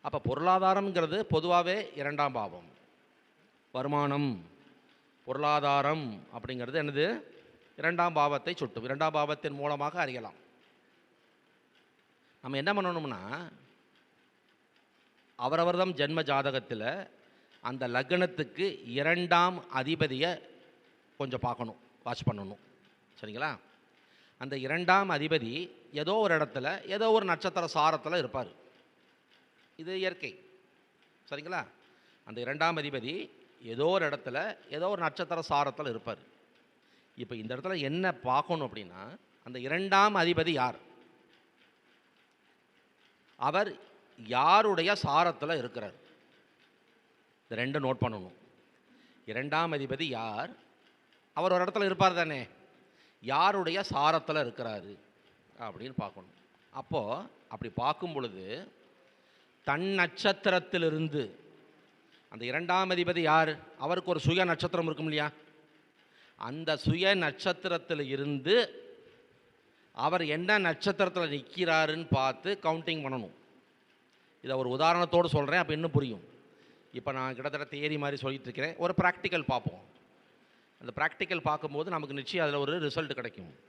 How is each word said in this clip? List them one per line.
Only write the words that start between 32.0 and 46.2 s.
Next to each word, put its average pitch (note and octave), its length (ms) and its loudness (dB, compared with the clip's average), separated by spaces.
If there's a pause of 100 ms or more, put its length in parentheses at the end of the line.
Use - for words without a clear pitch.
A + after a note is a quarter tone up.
அந்த A2 180 -10
இரண்டாம் D#3 320 0
அதிபதி C#3 360 -4 (600)
ஏதோ C3+ 220 2
ஒரு F3+ 140 4
இடத்துல, C3 280 -6 (380)
ஏதோ E3 180 -2
ஒரு F3+ 80 -2
நட்சத்திர E3 480 -2
சாரத்துல C#3+ 440 0
இருப்பாரு. A2 280 -8 (960)
இப்ப B2 180 -10
இந்த A2 200 -10
இடத்துல F3+ 220 -4 (120)
என்ன F3 160 0 (220)
பார்க்கணும் C#3+ 400 2
அப்படின்னா, F#2+ 340 -12 (460)
அந்த B2 120 -10
இரண்டாம் G3 560 4
அதிபதி E3 460 4
யார்? B2 160 0 (2500)
அவர் E3+ 320 2 (480)
யாருடைய E3 720 4 (120)
சாரத்துல D#3+ 580 2
இருக்கிறார்? A2+ 360 -8 (1500)